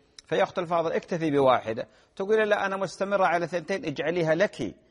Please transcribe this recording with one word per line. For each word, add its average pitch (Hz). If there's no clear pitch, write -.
فيا 175
أخت -
الفاضل 170
اكتفي 165
بواحدة. 123
تقول: 214
"لا 202
أنا 190
مستمرة 196
على 170
ثنتين"، 175
اجعليها 160
لك 165